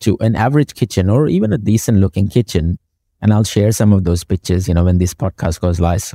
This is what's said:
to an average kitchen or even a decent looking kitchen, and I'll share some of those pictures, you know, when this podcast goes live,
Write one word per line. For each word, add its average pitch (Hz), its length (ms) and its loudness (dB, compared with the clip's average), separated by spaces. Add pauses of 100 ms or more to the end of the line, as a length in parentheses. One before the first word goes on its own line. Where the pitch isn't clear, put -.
to - 200 0
an 113 140 0
average 139 400 0
kitchen 95 340 -2
or 139 200 2
even 208 240 0
a 151 60 0
decent 107 400 0
looking 95 280 0
kitchen, 90 500 -2 (460)
and 107 100 2
I'll 107 120 2
share 107 260 0
some 107 220 2
of 95 100 2
those 87 220 0
pictures, 92 420 -2
you 90 80 0
know, 85 100 4
when 90 140 2
this 87 160 0
podcast - 460 -6
goes 87 180 -2
live, 87 360 -2